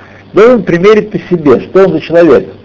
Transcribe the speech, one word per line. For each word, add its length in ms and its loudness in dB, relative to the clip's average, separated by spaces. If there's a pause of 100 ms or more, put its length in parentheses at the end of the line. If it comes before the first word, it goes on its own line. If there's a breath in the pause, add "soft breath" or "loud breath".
(320 loud breath)
Должен 320 2
примерить 460 0
по 80 -8
себе, 420 -2
что 240 0
он 80 0
за 80 -4
человек, 480 0 (160)